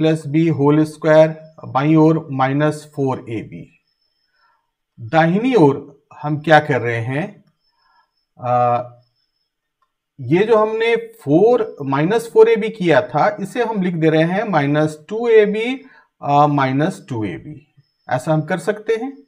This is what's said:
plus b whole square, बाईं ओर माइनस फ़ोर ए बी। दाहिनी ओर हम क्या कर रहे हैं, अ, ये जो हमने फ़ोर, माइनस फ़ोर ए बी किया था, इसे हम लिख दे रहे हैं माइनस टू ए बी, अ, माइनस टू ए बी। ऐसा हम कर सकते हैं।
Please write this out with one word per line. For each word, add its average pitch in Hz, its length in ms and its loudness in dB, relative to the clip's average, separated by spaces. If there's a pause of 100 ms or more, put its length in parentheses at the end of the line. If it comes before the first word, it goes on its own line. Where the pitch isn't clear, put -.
plus 160 240 0
b 143 100 -4
whole 151 460 2
square, 156 520 2 (300)
बाईं 139 320 0
ओर 156 340 2
माइनस 143 680 -2
फ़ोर 131 320 -4
ए 107 140 -8
बी। - 360 -18 (1200)
दाहिनी 170 540 0
ओर 143 520 0 (160)
हम 151 180 -6
क्या 151 200 4
कर 147 200 -2
रहे 117 200 -4
हैं, 139 440 -8 (960)
अ, 123 440 0 (1400)
ये 156 240 0
जो 220 120 2
हमने 220 400 0
फ़ोर, 214 840 0
माइनस 156 480 -2
फ़ोर 220 180 6
ए 226 80 4
बी 214 120 -2
किया 156 340 2
था, 165 380 -2
इसे 233 240 -6
हम 220 180 -4
लिख 180 120 -4
दे 160 160 0
रहे 156 120 2
हैं 190 220 -2
माइनस 156 540 -2 (100)
टू 226 200 -4
ए 214 180 6
बी, 226 400 -6 (360)
अ, 143 240 2
माइनस 143 640 -2
टू 110 160 -6
ए 87 120 -8
बी। - 380 -20 (360)
ऐसा 143 220 -2
हम 156 100 0
कर 175 160 -6
सकते - 380 -4
हैं। 269 320 -10